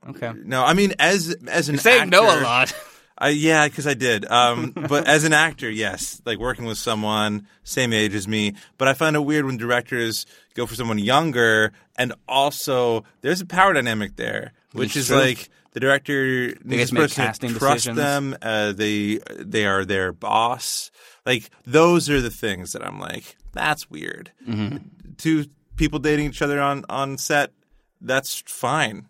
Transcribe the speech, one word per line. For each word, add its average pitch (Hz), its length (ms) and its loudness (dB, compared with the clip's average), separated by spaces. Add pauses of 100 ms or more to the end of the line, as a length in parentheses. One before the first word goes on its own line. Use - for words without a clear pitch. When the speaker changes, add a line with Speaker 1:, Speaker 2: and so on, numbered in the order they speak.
Speaker 1:
Okay. 123 220 -10 (120)
Speaker 2:
No, 131 200 -2
I 151 120 4
mean, 196 240 2
as, 170 360 2 (120)
as 147 220 -2
an 147 60 0
Speaker 1:
You're 139 60 -2
saying 233 300 6
no 202 140 8
a 214 80 8
Speaker 2:
actor 147 100 2
Speaker 1:
lot. 123 300 2 (440)
Speaker 2:
I, 139 120 0
yeah, 151 400 4
'cause 143 180 -6
I 143 80 0
did. 113 340 0
Um, 120 420 4
Speaker 1:
<laughs> - 40 -14
Speaker 2:
but 147 320 0
as 147 160 4
an 156 100 2
actor, 151 380 2
yes, 107 520 -6
like, 113 140 -4
working 117 280 -6
with 107 120 -6
someone 107 720 -2 (160)
same 123 300 -2
age 107 200 2
as 101 140 -4
me. 104 260 -2 (240)
But 131 120 2
I 135 40 2
find 156 220 0
it 151 60 2
weird 147 240 0
when 131 120 -4
directors 120 680 -2 (260)
go 120 140 -4
for 117 80 -10
someone 113 240 -2
younger, 117 720 2 (240)
and 123 180 -2 (140)
also 127 760 0 (160)
there's 180 200 -2
a 180 60 -10
power 190 260 4
dynamic 117 440 -2
there, 110 360 -8 (200)
which 123 160 -4
Speaker 1:
It's - 80 -4
Speaker 2:
is 131 100 -2
Speaker 1:
true. 139 100 4
Speaker 2:
like, 131 320 2 (220)
the - 80 -10
director 135 680 0 (140)
Speaker 1:
They - 0 -
Speaker 2:
needs - 0 -
Speaker 1:
get - 60 -16
to 127 80 -2
Speaker 2:
this 120 140 0
Speaker 1:
make 123 100 2
Speaker 2:
person 143 220 2
to 107 40 0
Speaker 1:
casting 113 280 -6
Speaker 2:
trust 139 180 2 (120)
Speaker 1:
decisions. 117 120 -4
Speaker 2:
them. 143 420 -2
Uh, 107 340 -2
they, 104 440 -2 (220)
they 104 260 -2
are 98 180 0
their 92 300 -2
boss. 113 800 -2 (340)
Like, 127 240 -2 (160)
those 165 440 4
are 143 100 4
the 117 100 -2
things 92 440 -8
that - 120 -10
I'm - 140 -10
like, - 380 -12 (160)
"That's - 360 -4
weird." - 440 -14 (120)
Speaker 1:
Mm-hmm. 107 320 -4 (400)
Speaker 2:
Two 156 280 0 (320)
people 151 220 0
dating 147 280 0
each - 140 -6
other 143 180 -2
on, 139 300 -2
on 135 280 -6
set, 143 340 0 (500)
that's 131 440 -4
fine. 131 640 -4